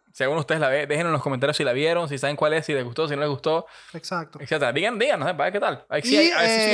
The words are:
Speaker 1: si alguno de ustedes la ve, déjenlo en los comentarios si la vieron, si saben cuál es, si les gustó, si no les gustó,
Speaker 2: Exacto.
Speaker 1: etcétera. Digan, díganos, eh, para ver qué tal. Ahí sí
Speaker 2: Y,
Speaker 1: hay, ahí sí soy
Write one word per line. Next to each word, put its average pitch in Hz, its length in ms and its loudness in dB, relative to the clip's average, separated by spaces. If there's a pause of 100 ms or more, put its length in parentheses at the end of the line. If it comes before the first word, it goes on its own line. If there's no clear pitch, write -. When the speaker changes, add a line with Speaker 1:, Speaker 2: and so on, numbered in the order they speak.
(160)
Speaker 1:
si - 80 -2
alguno 139 160 2
de - 20 0
ustedes 160 200 0
la 139 80 2
ve, 143 160 0
déjenlo 156 240 0
en 160 40 0
los 135 100 0
comentarios 139 340 0
si 156 60 0
la 127 100 2
vieron, 160 340 0
si 139 120 -6
saben 143 160 -2
cuál 151 180 2
es, 156 140 0
si 151 60 -2
les 131 120 -2
gustó, 151 220 -4
si 143 80 -4
no 139 60 -4
les 151 100 0
gustó, 156 340 -2 (280)
Speaker 2:
Exacto. 165 460 -10
Speaker 1:
etcétera. 143 320 -2
Digan, 196 280 0
díganos, 208 280 0
eh, 180 60 0
para 151 120 0
ver 190 80 0
qué 202 60 -2
tal. 170 300 -4
Ahí 147 140 -2
sí 247 100 0
Speaker 2:
Y, 294 40 6
Speaker 1:
hay, 330 120 6
ahí 320 200 2
sí 226 60 4
soy 220 80 2 (100)